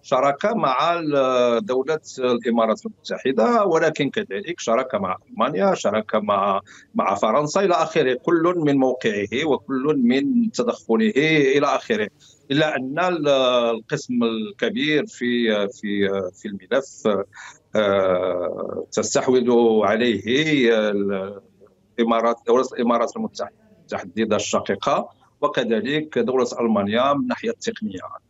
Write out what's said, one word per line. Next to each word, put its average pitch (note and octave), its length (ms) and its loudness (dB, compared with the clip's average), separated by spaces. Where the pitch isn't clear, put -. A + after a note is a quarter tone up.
شراكة C#3+ 520 0
مع D3 380 0
ال-، C3 720 2
دولة C3 340 -2
الإمارات A#2 680 0
المتحدة، A3 800 0
ولكن D#3 460 2
كذلك G#2 500 -8
شراكة A2 380 -2
مع F#2 180 -2
ألمانيا، C3+ 440 0
شراكة A2+ 460 -2
مع، G2+ 400 0
مع G2 200 0
فرنسا D3 460 0
إلى F3+ 140 2
آخره، D#3 400 0
كل E3+ 420 0
من C#3+ 200 2
موقعه B2 680 0
وكل C3+ 600 -2
من A#2+ 460 2
تدخله A2+ 640 0
إلى C#3+ 100 4
آخره، A2 420 -2
إلا D#3 260 2
أن C3 220 -4
ال-، F3 300 0
القسم B2 480 -4
الكبير A2+ 840 -2
في، A2+ 600 0
في، G2+ 400 -2
في - 140 -14
الملف، G2+ 760 -2
آه، F#2 1160 0
تستحوذ B2 580 0
عليه A2+ 680 0
الإمارات، A2+ 380 2
دولة B2 260 4
الإمارات A#2 440 0
المتحدة - 1200 -6
الشقيقة، G#2+ 720 -2
وكذلك C3+ 800 -2
دولة B2 280 2
ألمانيا A2 520 2
من C3+ 140 -2
ناحية A2+ 240 -4
التقنية G2 500 -8